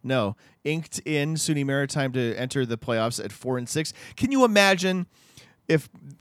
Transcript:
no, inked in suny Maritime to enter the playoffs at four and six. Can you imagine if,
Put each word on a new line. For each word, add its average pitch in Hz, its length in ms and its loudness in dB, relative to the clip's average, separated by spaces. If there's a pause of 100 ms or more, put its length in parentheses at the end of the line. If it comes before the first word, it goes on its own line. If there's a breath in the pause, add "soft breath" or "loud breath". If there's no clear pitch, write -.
no, 120 320 0 (280 soft breath)
inked 156 420 -4
in 151 300 -2
suny 147 300 0
Maritime 139 480 -2
to 120 220 0
enter 127 300 -2
the 117 120 -2
playoffs 113 460 -2
at 101 80 -8
four 127 260 -4
and 120 100 -6
six. - 260 -4 (220 loud breath)
Can 262 160 0
you 269 140 4
imagine 190 640 4 (600 soft breath)
if, 160 220 2 (320)